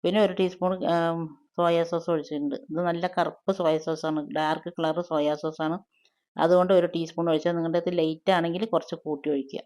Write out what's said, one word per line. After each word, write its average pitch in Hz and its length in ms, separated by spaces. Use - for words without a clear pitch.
പിന്നെ 185 220
ഒരു 185 140
ടീസ്പൂൺ, 185 320
ഏം, 170 280
സോയാ 170 360
സോസ് 170 220
ഒഴിച്ചിട്ടുണ്ട്. 147 440
ഇത് 160 80
നല്ല 170 260
കറുപ്പ് 165 440
സോയ 160 160
സോസാണ്, 156 360
ഡാർക്ക് 160 400
കളർ 160 220
സോയാ 151 240
സോസാണ്. 160 340
അതുകൊണ്ട് 180 360
ഒരു 175 160
ടീസ്പൂൺ 170 360
ഒഴിച്ചാൽ, 160 260
നിങ്ങളുടെ 165 240
അടുത്ത് 175 200
ലൈറ്റ് 160 360
ആണെങ്കിൽ 170 260
കുറച്ച് 165 320
കൂട്ടി 147 280
ഒഴിക്കുക. 135 320